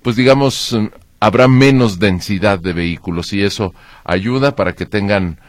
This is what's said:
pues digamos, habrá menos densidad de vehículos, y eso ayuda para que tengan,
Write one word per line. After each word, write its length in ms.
pues 120
digamos, 580
habrá 300
menos 500
densidad 580
de 140
vehículos, 600
y 100
eso 300
ayuda 500
para 160
que 140
tengan, 640